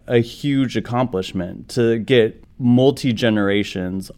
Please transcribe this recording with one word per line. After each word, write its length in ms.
a 120
huge 580
accomplishment 920
to 300
get 440
multi-generations 1600